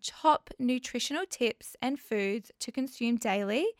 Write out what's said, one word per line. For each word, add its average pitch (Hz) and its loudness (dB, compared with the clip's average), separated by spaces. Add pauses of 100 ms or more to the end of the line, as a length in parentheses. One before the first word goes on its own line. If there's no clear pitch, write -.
top - 2
nutritional 254 -2
tips - -4
and 269 0
foods 202 -2
to - -8
consume 240 0
daily 208 2 (140)